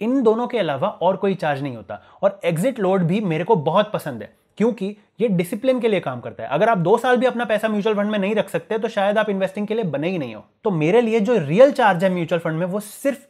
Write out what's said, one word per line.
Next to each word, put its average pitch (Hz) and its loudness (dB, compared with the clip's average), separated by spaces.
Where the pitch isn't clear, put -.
इन 254 0
दोनों 226 2
के 240 -4
अलावा 160 0
और 185 0
कोई 196 0
चार्ज 147 -2
नहीं 135 -6
होता। 104 -14
और 202 0
एग्जिट 180 0
लोड 185 2
भी 175 0
मेरे 170 -2
को 226 2
बहुत 175 0
पसंद 135 -8
है, - -16
क्योंकि 208 -2
ये 233 2
डिसिप्लिन 214 0
के 233 0
लिए 196 2
काम 127 -8
करता 113 -12
है। 113 -8
अगर 165 2
आप 226 2
दो 180 4
साल 247 2
भी 247 2
अपना 240 0
पैसा 220 0
म्यूचुअल 214 0
फंड 202 0
में 214 0
नहीं 202 0
रख 214 0
सकते - -4
तो 190 -2
शायद 202 0
आप 214 0
इन्वेस्टिंग 196 -2
के 208 -4
लिए 226 -2
बने 147 -2
ही 190 -4
नहीं 120 -8
हो। 104 -16
तो 156 2
मेरे 165 4
लिए 226 2
जो 220 2
रियल 185 6
चार्ज 196 2
है 190 4
म्यूचुअल 175 -2
फंड 160 -4
में 180 -2
वो 190 -4
सिर्फ - -6